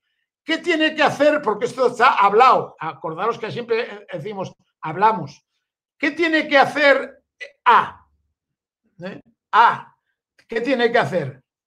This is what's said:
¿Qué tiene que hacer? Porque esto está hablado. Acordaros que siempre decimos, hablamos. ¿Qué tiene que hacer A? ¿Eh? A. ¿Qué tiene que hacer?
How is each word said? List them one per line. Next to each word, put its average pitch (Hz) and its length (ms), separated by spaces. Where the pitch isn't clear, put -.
¿Qué 320 140
tiene 311 360
que 302 80
hacer? 294 400
Porque 214 240
esto 254 220
está 254 260
hablado. 202 640
Acordaros 165 600
que 214 120
siempre 220 600
decimos, 185 440
hablamos. 170 640
¿Qué 294 140
tiene 311 360
que 285 80
hacer 269 640
A? - 400
¿Eh? 185 180
A. 202 420
¿Qué 226 160
tiene 240 280
que 233 80
hacer? 151 440